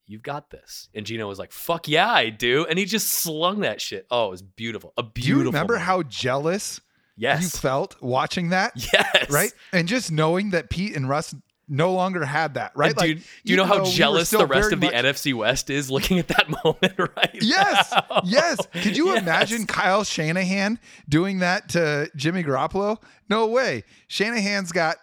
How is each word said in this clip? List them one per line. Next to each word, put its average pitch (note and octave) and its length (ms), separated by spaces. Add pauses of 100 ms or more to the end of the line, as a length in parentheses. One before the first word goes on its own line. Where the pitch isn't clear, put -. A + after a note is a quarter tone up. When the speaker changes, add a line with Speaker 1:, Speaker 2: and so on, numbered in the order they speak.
Speaker 1:
"You've G#2+ 160
got C#3+ 300
this." - 420
And G#2+ 100
Geno A2 240
was G2 120
like, F2+ 120
"Fuck - 360
yeah, E3+ 240
I C3 180
do." B2 380
And E3 100
he G3+ 80
just G3+ 220
slung F3 540
that A2+ 200
shit. G2 300
Oh, A#2 160
it - 40
was F#2 120
beautiful. G#2 540
A B2 40
beautiful A#2 220
Speaker 2:
Do G#3+ 160
you - 80
remember F3 260
Speaker 1:
moment. F3+ 140
Speaker 2:
how F#3 160
jealous C#3+ 760 (380)
Speaker 1:
Yes. C3 240
Speaker 2:
you F3+ 80
felt D3 540
watching D3 460
that? F#3+ 260
Speaker 1:
Yes. C#3 560
Speaker 2:
Right? F3 200 (200)
And E3+ 160
just A3 240
knowing E3+ 400
that E3 180
Pete F#3+ 260
and C3+ 140
Russ D3+ 240 (360)
no D#3+ 240
longer F3+ 320
had C#3+ 300
that, A2 200
right? D3 140
Speaker 1:
And - 80
Speaker 2:
Like, F3+ 100
Speaker 1:
dude, D#3 100 (280)
do F3+ 60
you F3+ 40
know F#3+ 80
Speaker 2:
even F#3 60
Speaker 1:
how G3+ 80
Speaker 2:
though F#3+ 60
we F3+ 60
were F3+ 60
Speaker 1:
jealous D#3+ 320
Speaker 2:
still G#3+ 140
Speaker 1:
the D#3 60
rest C3+ 160
Speaker 2:
very G#3 100
Speaker 1:
of D3+ 80
the D3+ 60
Speaker 2:
much A#2+ 80
Speaker 1:
N B2 100
F C3+ 120
C C#3 160
West A#2 360
is C#3 200
looking C3+ 300
at - 80
that - 220
<laughs> - 140
moment E3+ 360
right - 420
Speaker 2:
Yes. D#4+ 520
Speaker 1:
now? G3+ 320
Speaker 2:
Yes. C4+ 320 (160)
Could F#3+ 240
you E4 160
Speaker 1:
Yes. A3 80
Speaker 2:
imagine G3 440
Kyle G3 380
Shanahan F#3 760 (300)
doing F3+ 320
that F3+ 300
to D3+ 480
Jimmy E3+ 260
Garoppolo? D#3+ 580 (280)
No A3 180
way. A3 380 (240)
Shanahan's G3+ 640
got E3 300